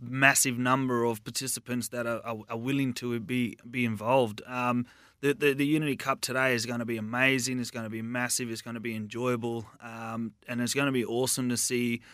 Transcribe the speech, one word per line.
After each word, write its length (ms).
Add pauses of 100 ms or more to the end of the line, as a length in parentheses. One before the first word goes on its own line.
massive 560
number 460
of 200
participants 680
that 180
are, 180
are, 140 (100)
are 80
willing 360
to 260
be, 360 (140)
be 160
involved. 600
Um, 400 (340)
the, 140
the, 180
the 140
Unity 280
Cup 260
today 340
is 100
gonna 220
be 100
amazing. 640
It's 100
gonna 180
be 140
massive. 480
It's 140
gonna 160
be 160
enjoyable. 720 (120)
Um, 520 (160)
and 120
it's 140
gonna 180
be 140
awesome 440
to 80
see 440 (120)